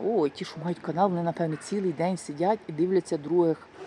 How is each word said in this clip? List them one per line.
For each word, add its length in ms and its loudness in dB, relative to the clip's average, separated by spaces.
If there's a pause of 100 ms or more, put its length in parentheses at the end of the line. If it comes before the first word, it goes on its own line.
«Ой, 260 2
ті, 140 -10
що 200 -10
мають 140 -2
канал, 300 2
вони, 140 0
напевно, 340 0
цілий 360 -2
день 240 0
сидять 420 0 (100)
і 40 -10
дивляться 460 0
других, 500 2 (180)